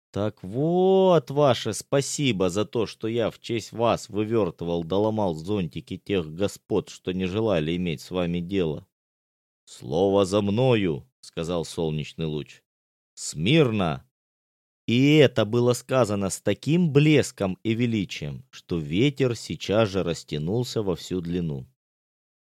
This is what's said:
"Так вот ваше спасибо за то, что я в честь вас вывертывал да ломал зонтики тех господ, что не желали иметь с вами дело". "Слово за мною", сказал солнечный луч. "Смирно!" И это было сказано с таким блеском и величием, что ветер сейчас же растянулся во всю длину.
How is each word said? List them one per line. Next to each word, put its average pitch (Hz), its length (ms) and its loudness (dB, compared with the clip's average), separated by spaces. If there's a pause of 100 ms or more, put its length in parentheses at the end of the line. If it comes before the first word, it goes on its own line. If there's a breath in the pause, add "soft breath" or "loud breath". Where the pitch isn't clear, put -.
(140)
"Так 104 280 -4
вот 175 880 2
ваше 135 440 2
спасибо 127 760 0
за 101 140 0
то, 107 220 -2
что - 240 -8
я 113 200 0
в - 100 -12
честь - 340 -6
вас 107 340 0
вывертывал 92 800 -2
да 90 120 -2
ломал 107 380 0
зонтики 87 640 -6
тех 82 360 -4
господ, 95 540 -2
что - 240 -10
не 92 140 -2
желали 90 500 0
иметь 87 240 -4
с - 100 -18
вами 87 300 -2
дело". 85 480 -2 (800)
"Слово 98 580 2
за 98 180 2
мною", 101 640 0 (140)
сказал 85 460 -6
солнечный 80 600 -6
луч. 76 340 -8 (540)
"Смирно!" 101 880 0 (840)
И 135 280 4
это 123 300 6
было 120 260 2
сказано 104 580 0
с - 120 -10
таким 151 500 0
блеском 131 720 2
и 110 100 0
величием, 98 760 -4
что - 280 -6
ветер 117 600 0
сейчас 98 520 -2
же 92 140 -2
растянулся 87 800 -4
во 92 140 -2
всю 92 240 -6
длину. 82 440 -6 (760)